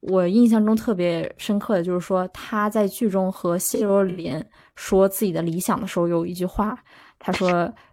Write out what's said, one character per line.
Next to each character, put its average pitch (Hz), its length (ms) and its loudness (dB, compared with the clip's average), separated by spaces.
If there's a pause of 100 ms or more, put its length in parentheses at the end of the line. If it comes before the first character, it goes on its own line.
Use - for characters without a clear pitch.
我 185 260 2
印 226 220 6
象 220 180 4
中 214 80 4
特 220 180 -2
别 175 460 -2
深 - 180 -4
刻 208 180 -2
的 175 100 2
就 180 100 -2
是 180 60 0
说， 185 280 -2
他 214 400 -4
在 208 200 0
剧 220 200 -2
中 190 220 0
和 175 260 -2
谢 220 280 -2
若 202 180 4
琳 165 420 -4 (300)
说 190 340 2
自 196 160 -2
己 185 80 0
的 165 80 -2
理 165 200 -2
想 185 200 -2
的 190 60 -6
时 185 140 -4
候， 170 80 2
有 170 180 0
一 180 80 -8
句 180 100 -6
话， 208 320 -2 (440)
他 - 120 -4
说 175 400 0 (200)